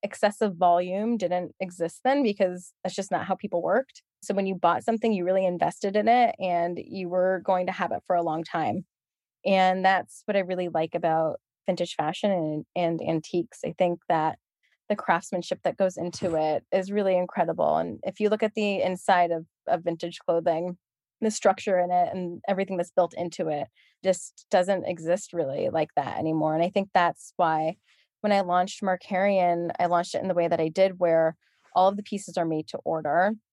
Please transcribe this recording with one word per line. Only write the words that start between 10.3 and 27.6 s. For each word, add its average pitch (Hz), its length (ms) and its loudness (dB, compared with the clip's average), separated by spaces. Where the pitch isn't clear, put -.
I 196 60 4
really 180 280 -2
like 165 240 -2
about 160 460 0
vintage 175 300 -4
fashion 160 360 -2
and, 156 340 -2
and 170 260 -2
antiques. 165 640 -4
I 165 120 -6
think 175 220 0
that 160 300 0
the 208 80 0
craftsmanship 180 680 -4
that 160 140 -2
goes 190 180 0
into 170 400 -4
it 156 380 0
is 190 180 -2
really 196 260 0
incredible. 165 600 0
And 170 260 -4
if - 160 -8
you 208 80 2
look 214 160 2
at 214 120 -2
the 202 260 -2
inside 180 500 2
of, 165 140 -4
of 170 180 -2
vintage 170 340 -6
clothing, 170 580 -2
the 220 100 0
structure 190 480 2
in 180 120 0
it 180 220 2
and 180 360 -6
everything 190 260 -2
that's 175 160 -4
built 175 240 2
into - 320 -4
it 147 200 -4
just - 480 -4
doesn't 185 320 2
exist 170 480 -4
really 143 400 -2
like 160 240 -2
that 139 220 -2
anymore. 156 380 0
And 165 80 2
I 185 60 0
think 196 240 -2
that's - 440 2
why 160 400 0